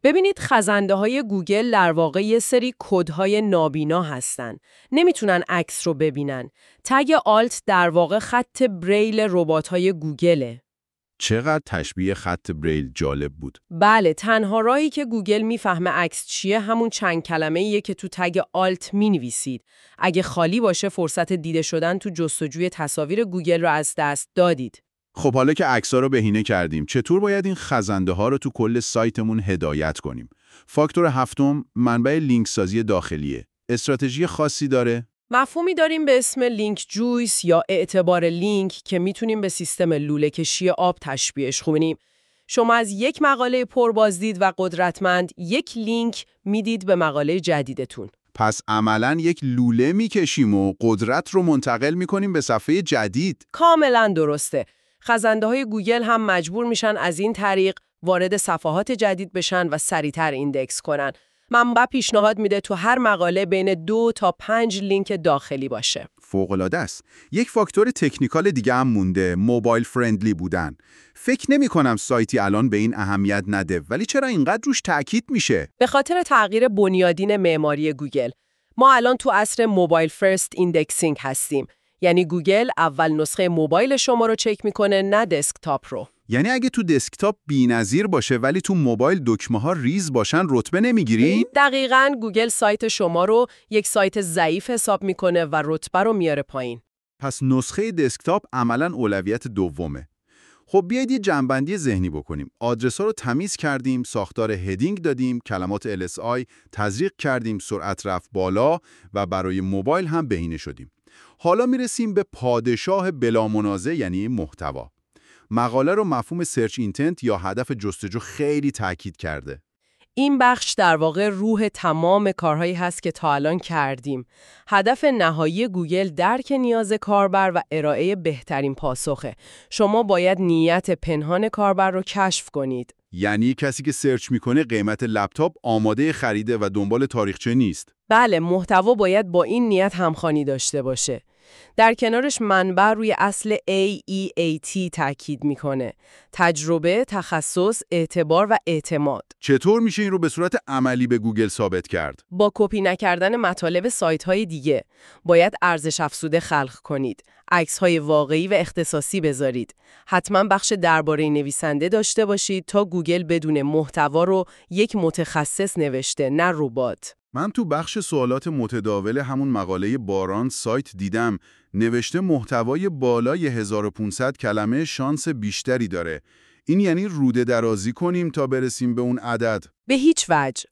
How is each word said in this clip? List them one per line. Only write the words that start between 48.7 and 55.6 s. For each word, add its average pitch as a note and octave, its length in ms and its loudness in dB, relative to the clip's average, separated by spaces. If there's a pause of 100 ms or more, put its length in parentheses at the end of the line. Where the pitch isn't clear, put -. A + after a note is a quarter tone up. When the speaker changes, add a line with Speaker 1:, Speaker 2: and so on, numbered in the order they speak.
Speaker 2:
یک E3 240 0
لوله B2 500 2
می‌کشیم F3+ 600 0
و G2 280 2
قدرت A2+ 480 0
رو F#3+ 140 2
منتقل C3+ 500 0
می‌کنیم F#3+ 400 -2
به D3+ 80 0
صفحه C#3+ 400 0
جدید. C3 720 -2
Speaker 1:
کاملاً C#4 640 4
درسته. D3 500 0 (420)
خزنده‌های A3+ 580 2